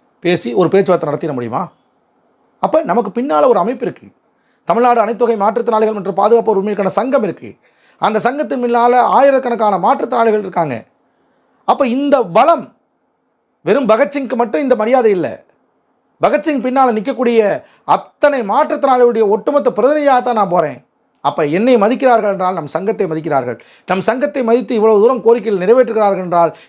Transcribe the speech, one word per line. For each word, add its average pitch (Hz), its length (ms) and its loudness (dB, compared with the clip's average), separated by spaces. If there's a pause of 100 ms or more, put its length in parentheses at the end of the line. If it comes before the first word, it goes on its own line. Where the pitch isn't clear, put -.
(240)
பேசி 175 240 -2 (120)
ஒரு 170 120 2
பேச்சுவார்த்தை 185 380 2
நடத்திட 143 260 -4
முடியுமா? 123 260 -6 (1000)
அப்ப 311 260 0
நமக்கு 202 200 -2 (100)
பின்னால 294 320 0
ஒரு 185 100 0
அமைப்பு 247 240 -6
இருக்கு. - 200 -12 (640)
தமிழ்நாடு 240 360 2
அனைத்து 233 200 -4
வகை 226 200 0
மாற்றுத்திறனாளிகள் 220 540 0
மற்றும் 190 200 -6
பாதுகாப்பு 220 360 2
உரிமைக்கான 196 440 -2
சங்கம் 247 280 0
இருக்கு. 139 220 -8 (580)
அந்த 214 200 0
சங்கத்தின் 262 380 -4
பின்னால 240 360 2 (160)
ஆயிரக்கணக்கான 247 580 2 (120)
மாற்றுத்திறனாளிகள் 233 580 0
இருக்காங்க. 165 320 -4 (960)
அப்ப 285 100 -4 (140)
இந்த 285 200 -2 (200)
பலம் 269 280 2 (1040)
வெறும் 233 240 0
பகத்சிங்க்கு 269 500 -2
மட்டும் 240 240 -4
இந்த 247 160 2
மரியாதை 233 340 2
இல்ல. 151 120 -2 (960)
பகத்சிங் 285 420 -2
பின்னால 254 320 2
நிக்கக்கூடிய 233 420 0 (560)
அத்தனை - 440 -2 (120)
மாற்றுத்திறனாளிகளுடைய 247 840 2
ஒட்டுமொத்த 262 440 0
பிரதிநிதியாக 277 500 2
தான் 226 120 0
நான் 180 140 0
போறேன். 151 240 -2 (500)
அப்ப 147 120 -2 (160)
என்னை 240 260 2
மதிக்கிறார்கள் 226 520 2
என்றால் 185 240 -4
நம் 151 160 -10
சங்கத்தை 196 360 -4
மதிக்கிறார்கள். 147 480 -4 (320)
நம் 185 180 -4
சங்கத்தை 269 400 -2
மதித்து 240 300 0
இவ்வளவு 214 240 4
தூரம் 240 240 2
கோரிக்கைகள் 214 360 0
நிறைவேற்றுகிறார்கள் 208 640 2
என்றால் 170 240 2 (180)